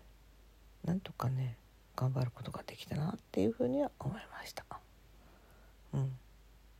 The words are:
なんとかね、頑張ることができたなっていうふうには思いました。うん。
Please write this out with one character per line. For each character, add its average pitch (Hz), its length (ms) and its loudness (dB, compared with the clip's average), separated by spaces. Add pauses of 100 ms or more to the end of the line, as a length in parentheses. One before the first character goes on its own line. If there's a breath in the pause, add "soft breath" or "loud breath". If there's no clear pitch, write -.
(840 soft breath)
な 165 120 2
ん 196 60 2
と - 120 -10
か - 160 0
ね、 131 300 0 (360)
頑 131 180 2
張 127 120 2
る 120 100 -2
こ - 80 -12
と - 80 -4
が - 160 -8
で - 80 -12
き - 120 -14
た - 100 -2
な 151 140 2
っ - 80 -6 (140)
て 190 100 4
い 202 60 8
う 226 40 4
ふ 240 120 2
う 247 40 4
に 277 140 4
は - 160 2
思 - 180 -2
い - 40 -10 (120)
ま - 140 -10
し - 80 -12
た。 - 100 -8 (1300 soft breath)
う 139 60 2
ん。 135 140 2 (680)